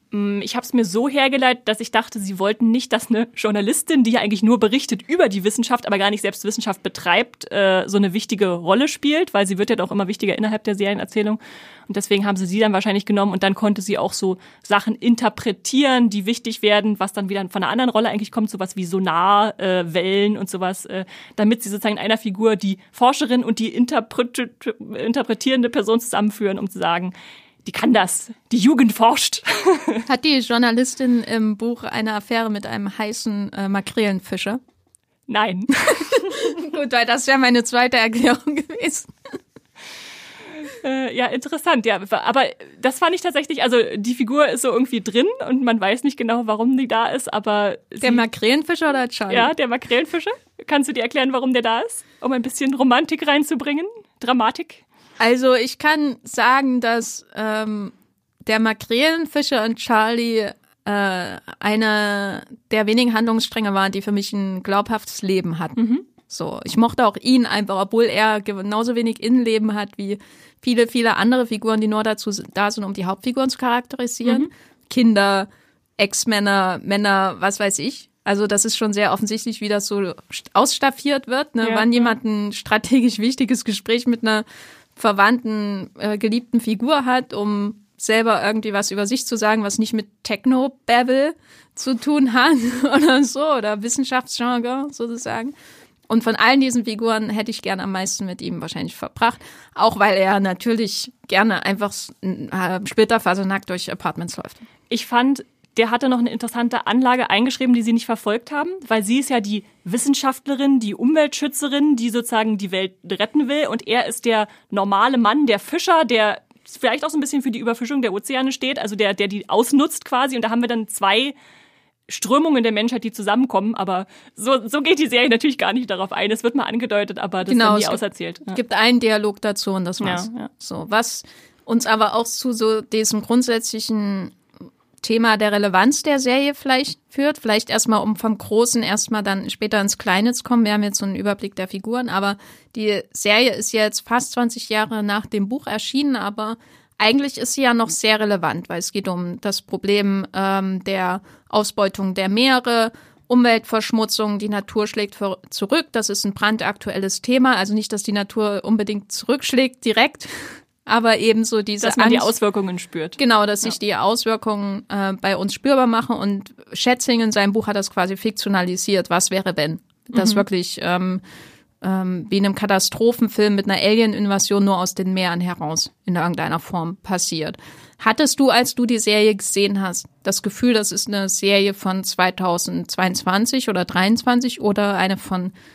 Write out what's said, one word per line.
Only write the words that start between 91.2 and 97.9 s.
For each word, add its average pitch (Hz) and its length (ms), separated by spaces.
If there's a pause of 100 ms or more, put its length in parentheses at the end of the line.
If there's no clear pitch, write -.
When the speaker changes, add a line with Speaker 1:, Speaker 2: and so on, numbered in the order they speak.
Speaker 2:
zu 262 240
tun 277 340
hat 285 220 (180)
<laughs> 277 240
oder 285 280
so, 269 200 (100)
oder 214 280
Wissenschaftsjargon 247 1080
sozusagen. 233 640 (540)
Und 220 160
von 226 100
allen 262 260
diesen 247 260
Figuren 220 440
hätte 214 220
ich - 100
gern 190 160
am 190 140